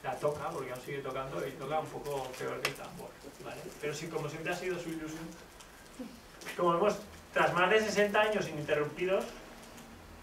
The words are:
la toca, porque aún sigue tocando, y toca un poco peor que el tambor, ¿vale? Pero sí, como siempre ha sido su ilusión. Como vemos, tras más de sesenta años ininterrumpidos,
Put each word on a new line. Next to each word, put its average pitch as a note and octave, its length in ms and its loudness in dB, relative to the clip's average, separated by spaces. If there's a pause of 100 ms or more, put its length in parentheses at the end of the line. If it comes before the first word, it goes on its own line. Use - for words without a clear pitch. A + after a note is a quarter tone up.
la - 120 0
toca, D3 340 0
porque C3 220 -4
aún B2+ 100 -6
sigue C#3+ 180 -4
tocando, C3 460 -4
y C3+ 60 -4
toca C#3 280 0
un D3 80 -4
poco C#3 360 -4 (140)
peor A#2 240 -4
que - 80 0
el - 60 -6
tambor, - 340 -10 (340)
¿vale? - 180 -8 (180)
Pero D3 140 0
sí, D#3+ 140 -4
como D3+ 200 -2
siempre D#3+ 240 -4
ha F3 40 0
sido F3+ 240 -2
su E3 100 -6
ilusión. D#3+ 400 -6 (1300)
Como F3 160 6
vemos, G3+ 260 6 (340)
tras D3+ 200 6
más F3+ 160 6
de A3 100 10
sesenta G#3 420 6
años G#3+ 280 4
ininterrumpidos, D#3+ 760 2 (1000)